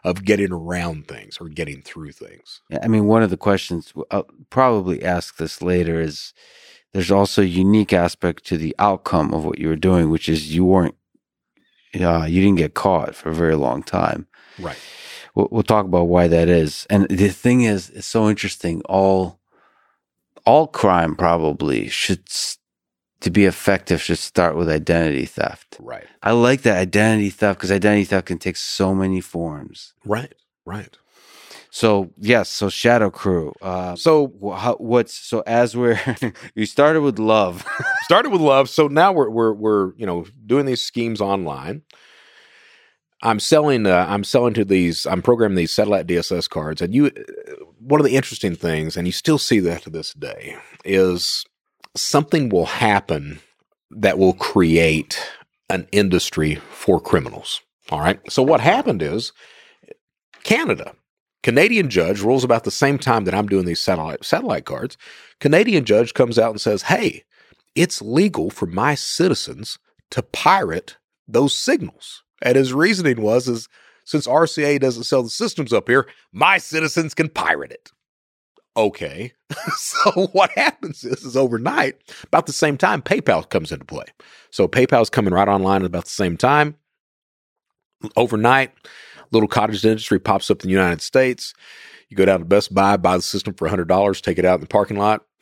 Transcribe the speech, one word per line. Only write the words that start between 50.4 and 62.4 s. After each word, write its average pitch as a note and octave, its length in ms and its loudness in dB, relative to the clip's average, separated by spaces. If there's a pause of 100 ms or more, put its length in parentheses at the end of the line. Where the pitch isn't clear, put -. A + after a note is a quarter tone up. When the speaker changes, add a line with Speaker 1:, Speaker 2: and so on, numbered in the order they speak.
Speaker 1:
is F#2 640 0 (500)
something D3 540 -2
will F2 160 2
happen D#2 760 -4 (520)
that G2 260 0
will F#2 160 2
create E2 840 2 (500)
an F#2 220 -6
industry F2 640 0 (160)
for - 280 0
criminals. - 640 -4 (300)
All D3+ 80 -4
right. D#3 200 0 (120)
So - 100 0
what C#3 180 4
happened F3 420 0
is E2 320 -6 (1080)
Canada, A#3 520 -2 (480)
Canadian F3+ 460 2
judge F#2 320 0
rules B2 220 2